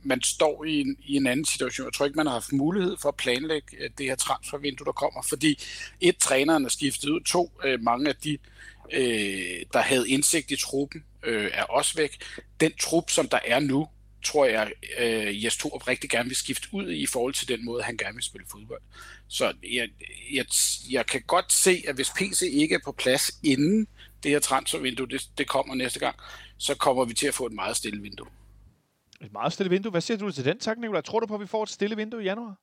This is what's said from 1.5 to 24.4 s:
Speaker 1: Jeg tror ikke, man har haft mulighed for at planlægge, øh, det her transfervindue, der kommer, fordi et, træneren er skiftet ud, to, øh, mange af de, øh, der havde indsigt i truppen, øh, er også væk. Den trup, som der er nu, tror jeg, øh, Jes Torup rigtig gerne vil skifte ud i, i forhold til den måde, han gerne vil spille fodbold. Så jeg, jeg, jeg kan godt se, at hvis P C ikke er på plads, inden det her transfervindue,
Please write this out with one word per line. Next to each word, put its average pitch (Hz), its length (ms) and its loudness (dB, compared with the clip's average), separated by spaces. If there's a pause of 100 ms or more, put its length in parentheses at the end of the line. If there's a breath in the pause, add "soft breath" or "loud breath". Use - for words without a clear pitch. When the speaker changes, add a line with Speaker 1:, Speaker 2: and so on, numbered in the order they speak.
Speaker 1:
Jeg 123 60 -8
tror 143 140 2
ikke, 143 100 -2
man 156 100 2
har 131 60 2
haft 117 200 -2
mulighed 180 500 2
for 143 60 2
at 143 80 0
planlægge, 143 640 -2
øh, 143 180 -8
det 139 80 -4
her 131 80 0
transfervindue, 139 720 -4
der 147 80 -2
kommer, - 360 -2
fordi 151 340 2 (380 loud breath)
et, 175 160 6
træneren 143 480 4
er 120 40 -2
skiftet 143 400 -2
ud, 165 120 0
to, 175 320 0 (120)
øh, 127 180 2
mange 123 260 2
af 131 80 0
de, 151 220 -4 (540 loud breath)
øh, 98 800 0
der 123 60 4
havde 117 300 4
indsigt 143 420 2
i 135 60 -2
truppen, 143 480 -4 (180)
øh, 107 320 0
er - 100 0
også - 320 0
væk. 151 200 0 (440 loud breath)
Den 160 200 4
trup, - 300 2
som 139 180 2
der - 160 4
er 127 160 4
nu, 143 280 0 (360)
tror 143 220 4
jeg, 110 260 2 (280)
øh, 110 440 0
Jes 113 120 0
Torup 143 320 -6
rigtig 131 220 -2
gerne 120 180 2
vil 131 80 -4
skifte - 360 -4
ud 196 160 -4
i, - 140 -4
i 135 40 -2
forhold 127 280 -2
til - 140 -4
den 117 160 -4
måde, 117 180 -4
han 113 140 -6
gerne 107 180 -6
vil 123 100 -8
spille - 260 -12
fodbold. 107 300 -14 (480 loud breath)
Så - 160 -2 (180)
jeg, 117 260 -2 (460)
jeg, 127 100 0 (460)
jeg 123 160 2
kan 127 200 -2
godt 175 260 2
se, 185 360 6
at 139 60 -4
hvis 131 160 -2
P - 80 -6 (160)
C - 80 2
ikke 151 320 2
er 165 100 0
på 143 80 -8
plads, - 400 2 (120)
inden 160 420 4 (360 loud breath)
det 147 80 0
her 147 80 4
transfervindue, 131 680 0